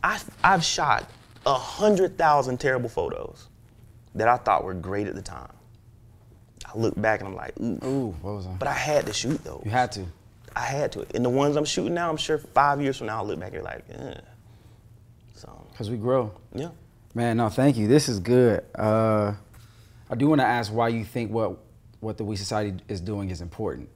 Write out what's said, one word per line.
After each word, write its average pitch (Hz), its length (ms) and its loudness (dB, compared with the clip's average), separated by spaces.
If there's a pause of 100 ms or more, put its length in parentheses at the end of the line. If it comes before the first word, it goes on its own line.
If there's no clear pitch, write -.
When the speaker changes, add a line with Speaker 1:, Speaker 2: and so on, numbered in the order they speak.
Speaker 1:
I, 202 160 0 (260)
I've 185 180 6
shot - 460 0 (360)
a 135 100 4
hundred 185 600 2
thousand 143 420 4
terrible 127 300 0
photos - 580 -6 (680)
that 110 140 2
I 123 80 6
thought 104 260 2
were 92 100 -6
great 95 340 -4
at - 80 -6
the 98 60 -10
time. 67 300 -14 (1120)
I - 120 -10
look 113 240 2
back 107 180 2
and 98 100 -8
I'm 95 60 -12
like, - 240 -12
"Ooh." 104 240 -4
Speaker 2:
Ooh, 127 380 -2
what 101 140 -6
was 92 120 -8
I? 92 40 -10
Speaker 1:
But 98 180 -4
I 143 40 -2
had 143 340 0
to 107 60 -6
shoot 131 300 -4
those. - 220 -12
Speaker 2:
You 101 60 -4
had 123 220 2
to. 98 120 -8 (500)
Speaker 1:
I - 100 -2
had 139 280 -2
to. - 120 -8 (100)
And 123 100 0
the 123 40 2
ones 143 280 4
I'm 151 80 0
shooting 170 300 -2
now, 170 140 -2
I'm 156 80 -2
sure 156 200 -2
five 143 440 2
years 139 160 0
from 117 100 -8
now, 107 100 -4
I'll 101 80 -4
look 98 160 -4
back 95 120 -10
and - 80 -8
be - 40 -10
like, - 240 -12
"Eh." - 240 -12 (1200)
So. - 140 -20 (260)
Speaker 2:
'Cause 104 140 -8
we 120 80 -4
grow. 117 340 0 (220)
Speaker 1:
Yeah. 147 160 -8 (460)
Speaker 2:
Man, 117 220 2
no, 113 120 2
thank 131 280 4
you. 104 100 2
This 143 200 6
is 110 120 -2
good. 117 440 4 (120)
Uh, 107 580 2 (760)
I 117 60 -4
do 135 140 2
wanna 147 140 6
ask 117 280 2
why 117 180 2
you 113 140 -2
think 113 280 -6
what, 107 260 0 (420)
what 110 180 -8
the 113 60 -6
We 104 120 -4
Society 101 420 -4 (100)
is 98 140 -6
doing 101 280 -4
is 85 120 -8
important. 85 540 -6